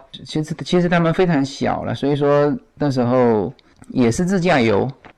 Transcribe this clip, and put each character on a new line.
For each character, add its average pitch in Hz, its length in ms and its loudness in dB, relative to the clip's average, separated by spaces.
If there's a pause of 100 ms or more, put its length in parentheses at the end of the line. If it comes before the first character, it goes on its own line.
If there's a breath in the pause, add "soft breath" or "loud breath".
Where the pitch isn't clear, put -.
(240)
其 156 200 -6
实， 156 200 -8
其 180 160 0
实 175 80 0
他 175 120 0
们 165 120 2
非 185 140 0
常 156 180 2
小 95 400 -4
了， 113 120 -6
所 135 120 -4
以 143 80 0
说 143 400 2 (200)
那 147 160 -2
时 127 100 -2
候 120 500 2 (360 soft breath)
也 117 240 0
是 180 120 -2
自 185 160 0
驾 165 220 2
游。 110 260 2 (300)